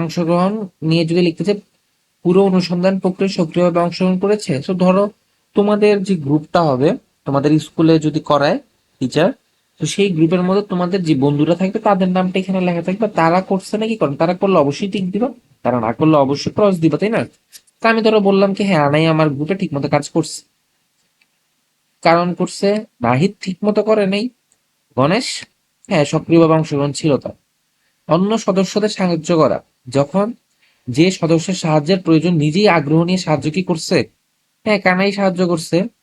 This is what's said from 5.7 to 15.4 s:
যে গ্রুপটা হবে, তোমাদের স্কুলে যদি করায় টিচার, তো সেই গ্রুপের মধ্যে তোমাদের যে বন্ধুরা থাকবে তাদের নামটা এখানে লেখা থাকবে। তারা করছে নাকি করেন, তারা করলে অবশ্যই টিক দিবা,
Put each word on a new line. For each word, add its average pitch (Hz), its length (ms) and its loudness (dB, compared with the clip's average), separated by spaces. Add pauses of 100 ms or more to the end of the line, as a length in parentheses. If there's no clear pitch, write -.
যে 196 60 0 (120)
গ্রুপটা 151 440 0
হবে, 135 200 2 (360)
তোমাদের 139 260 0 (140)
স্কুলে 165 280 2 (120)
যদি 151 140 -2 (100)
করায় 147 280 2 (440)
টিচার, 143 280 0 (500)
তো - 40 -10 (100)
সেই 202 220 0
গ্রুপের 165 320 2
মধ্যে 196 240 0
তোমাদের 180 360 -2
যে 156 60 4 (100)
বন্ধুরা 147 380 2
থাকবে 196 260 -2
তাদের 190 300 2
নামটা 185 240 -2
এখানে 190 260 -4
লেখা 170 200 -2
থাকবে। 202 180 -2 (140)
তারা 165 200 2 (100)
করছে 190 320 -4
নাকি 220 180 -4
করেন, 143 220 -2
তারা 175 200 0
করলে 196 220 2
অবশ্যই 143 300 -4
টিক 196 200 -4
দিবা, 233 160 -2 (340)